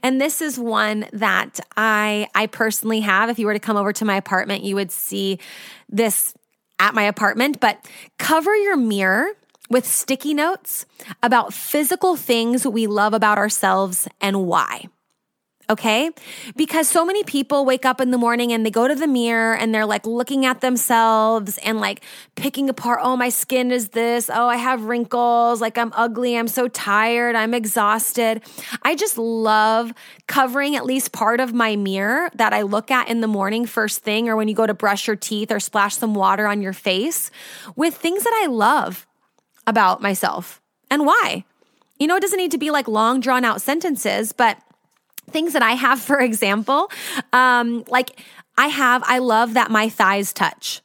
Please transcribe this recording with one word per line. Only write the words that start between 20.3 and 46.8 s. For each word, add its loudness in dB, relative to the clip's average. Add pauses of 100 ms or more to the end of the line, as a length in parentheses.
at 0
themselves 2
and, -4
like, -4 (340)
picking -4
apart, -2
"Oh, 0
my 0
skin 0
is -2
this. -2
Oh, 0
I 0
have -2
wrinkles. 2
Like, -2
I'm -2
ugly. 0
I'm -2
so -2
tired. 0
I'm 0
exhausted." 0 (420)
I 4
just -2
love 2 (360)
covering 0
at -4
least -2
part 0
of 0
my 0
mirror 0
that 2
I 0
look -2
at 0
in -2
the 0
morning 0
first -4
thing, 0
or 2
when 0
you 0
go 2
to 0
brush 0
your 0
teeth -4
or 0
splash 0
some -2
water 2
on -2
your -6
face, -2 (460)
with -2
things -2
that 0
I 0
love 0 (600)
about 4
myself -4 (300)
and 2
why. 2 (560)
You 2
know, 4
it 2
doesn't -2
need -2
to -2
be, -2
like, 0
long 2
drawn 2
out 0
sentences, -2
but 2 (720)
things -2
that 4
I 4
have, 0
<laughs> -6
for 2
example, 0 (440)